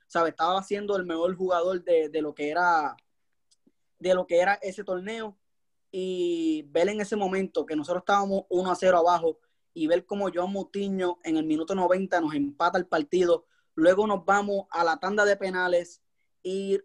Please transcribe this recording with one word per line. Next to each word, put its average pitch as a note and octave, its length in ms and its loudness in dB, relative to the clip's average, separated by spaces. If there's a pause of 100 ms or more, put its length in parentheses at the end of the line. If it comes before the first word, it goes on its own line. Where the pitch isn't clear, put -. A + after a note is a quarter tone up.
¿sabe? E3 240 0
Estaba F3+ 320 0
siendo G3+ 340 -4
el F#3 80 -2
mejor E3+ 320 -2
jugador F3+ 480 0
de, D#3+ 240 2
de D3+ 140 -4
lo D3 120 -6
que D3 140 -6
era, D#3 480 0 (1000)
de F#3 160 2
lo F3+ 120 -2
que E3+ 120 2
era F#3+ 160 4
ese G3+ 300 -8
torneo, G3+ 520 -8 (600)
y F3 760 -2
ver E3+ 180 2
en G#3+ 120 -4
ese G3+ 140 -4
momento F#3+ 500 -2
que D#3 120 -6
nosotros F3 260 -4
estábamos G3 460 0
uno F#3 240 0
a - 20 2
cero F#3 240 4
abajo, E3 400 2 (340)
y D#3+ 140 -4
ver F3 180 2
cómo G3+ 280 -4
Joan F3+ 200 -4
Moutinho F#3+ 680 -4
en D#3+ 140 -2
el D#3 100 0
minuto D#3+ 280 -2
noventa F#3 460 2
nos D#3 140 -2
empata D#3+ 440 0
el F3+ 80 -2
partido, E3+ 600 2 (300)
luego F#3 300 6
nos G3 180 -2
vamos G3+ 460 0
a E3 120 0
la D#3+ 160 2
tanda G3+ 260 0
de G3+ 120 4
penales, F3+ 680 -2 (400)
y G3 420 -2